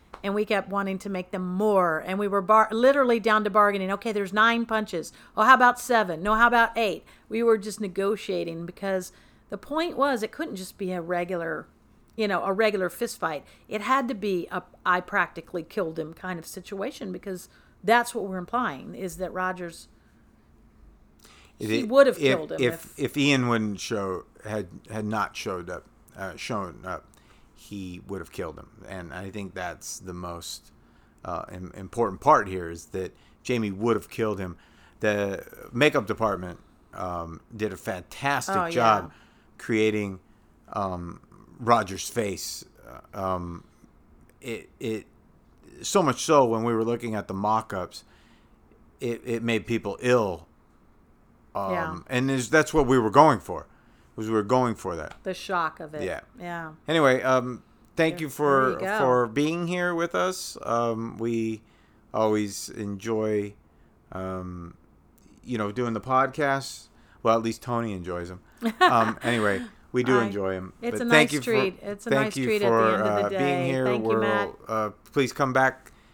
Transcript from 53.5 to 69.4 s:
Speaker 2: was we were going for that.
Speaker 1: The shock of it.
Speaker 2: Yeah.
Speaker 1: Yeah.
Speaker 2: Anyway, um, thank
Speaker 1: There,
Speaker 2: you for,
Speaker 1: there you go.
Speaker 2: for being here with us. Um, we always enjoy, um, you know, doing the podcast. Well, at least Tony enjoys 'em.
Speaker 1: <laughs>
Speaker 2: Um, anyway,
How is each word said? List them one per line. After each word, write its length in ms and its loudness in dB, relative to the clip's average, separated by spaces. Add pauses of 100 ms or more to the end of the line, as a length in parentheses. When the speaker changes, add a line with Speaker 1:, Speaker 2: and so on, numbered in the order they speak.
Speaker 2:
was 100 -8
we 80 -4
were 80 4
going 320 2
for 220 -6
that. 260 -10
Speaker 1:
The 120 -6
shock 460 -6
of 140 -14
it. 80 -8
Speaker 2:
Yeah. 180 -4 (200)
Speaker 1:
Yeah. 320 -10 (160)
Speaker 2:
Anyway, 340 4
um, 400 0 (340)
thank 200 2
Speaker 1:
There, 60 -8
Speaker 2:
you 60 -6
for, 420 4
Speaker 1:
there 100 -2
you 60 -4
go. 120 -2
Speaker 2:
for 300 4
being 400 -2
here 260 -2
with 220 -2
us. 480 -4
Um, 540 -2
we 440 -2 (500)
always 580 0
enjoy, 840 -2 (580)
um, 640 -8 (680)
you 140 -6
know, 120 -2
doing 220 -2
the 80 -4
podcast. 880 0 (340)
Well, 140 4
at 60 0
least 200 -4
Tony 300 -2
enjoys 380 -6
'em. 100 -14 (200)
Speaker 1:
<laughs> 200 -2
Speaker 2:
Um, 420 4
anyway, 400 0 (300)